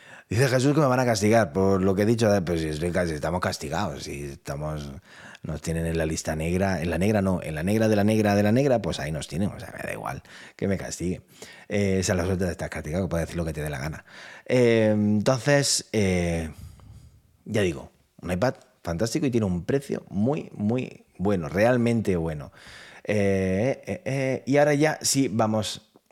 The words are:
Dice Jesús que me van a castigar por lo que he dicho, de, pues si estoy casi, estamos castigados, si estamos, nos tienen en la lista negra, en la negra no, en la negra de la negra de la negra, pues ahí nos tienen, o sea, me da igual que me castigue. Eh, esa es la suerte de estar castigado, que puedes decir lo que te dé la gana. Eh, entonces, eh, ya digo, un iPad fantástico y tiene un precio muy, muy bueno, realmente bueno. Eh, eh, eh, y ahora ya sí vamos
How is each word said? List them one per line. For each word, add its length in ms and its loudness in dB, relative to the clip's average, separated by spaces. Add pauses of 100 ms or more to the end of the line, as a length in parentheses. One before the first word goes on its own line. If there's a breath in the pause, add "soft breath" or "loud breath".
(280 loud breath)
Dice 200 2
Jesús 280 2
que 40 4
me 80 4
van 120 4
a 60 2
castigar 480 4
por 280 4
lo 140 4
que 80 2
he 40 4
dicho, 240 4
de, 100 4
pues 200 0
si 80 -2
estoy 220 -2
casi, 220 0
estamos 260 -2
castigados, 640 -4
si 220 -10
estamos, 680 -8 (520 loud breath)
nos 180 -8
tienen 240 -4
en 120 -2
la 100 0
lista 280 -4
negra, 460 0
en 80 -2
la 80 -2
negra 240 2
no, 200 0
en 120 -8
la 80 -6
negra 260 2
de 80 4
la 80 4
negra 320 4
de 80 4
la 80 4
negra, 300 4
pues 180 -4
ahí 120 -6
nos 160 -6
tienen, 220 -2
o 100 -10
sea, 160 -14
me 80 -12
da 100 -8
igual 300 -8 (320 loud breath)
que 120 -4
me 100 0
castigue. 440 -6 (460 loud breath)
Eh, 320 0
esa 140 0
es 40 2
la 80 -2
suerte 200 0
de 60 -2
estar 180 -8
castigado, 360 -4
que 40 -6
puedes 180 -2
decir 100 -8
lo 80 -2
que 80 -4
te 80 -6
dé 80 -6
la 100 -8
gana. 260 -10 (400 loud breath)
Eh, 460 4
entonces, 1040 2
eh, 560 0 (960 loud breath)
ya 160 -2
digo, 300 -4 (300)
un 100 -6
iPad 240 0 (280)
fantástico 440 -2
y 40 0
tiene 140 2
un 200 -2
precio 440 -2
muy, 460 -2
muy 500 -4 (120)
bueno, 320 0
realmente 680 2
bueno. 340 -4 (520 loud breath)
Eh, 840 0
eh, 180 -6
eh, 400 -2
y 120 2
ahora 180 6
ya 260 2
sí 260 2
vamos 640 -2 (220)